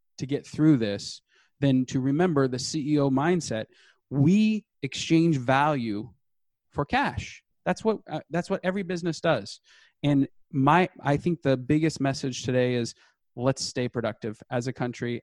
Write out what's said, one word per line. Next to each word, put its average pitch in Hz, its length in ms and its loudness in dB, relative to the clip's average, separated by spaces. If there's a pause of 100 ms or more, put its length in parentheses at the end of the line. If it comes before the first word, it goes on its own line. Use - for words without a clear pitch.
(180)
to 143 80 -8
get 131 200 -6
through 151 300 4
this 101 460 -4 (360)
than 131 280 2
to 139 120 -4
remember 143 480 2
the 123 140 -4
C 147 340 -2
E 147 60 4
O 139 100 2
mindset. 135 560 0 (440)
We 202 540 4 (180)
exchange 165 560 2
value 127 720 0 (600)
for 147 140 -4
cash. - 580 -4 (240)
That's 180 180 -2
what, 214 140 0 (100)
uh, 156 120 -6 (100)
that's 170 180 -4
what 190 140 -4
every 185 220 -2
business 170 360 -4
does. 131 400 -2 (440)
And 143 240 4 (240)
my, 156 360 4 (140)
I 143 140 2
think 170 260 -2
the 135 140 2
biggest 151 440 0
message 135 440 -4
today 127 300 2
is 117 200 -2 (420)
let's 127 260 0
stay 123 260 -4
productive 110 520 -6 (100)
as 123 160 -4
a 131 60 -4
country 120 500 -6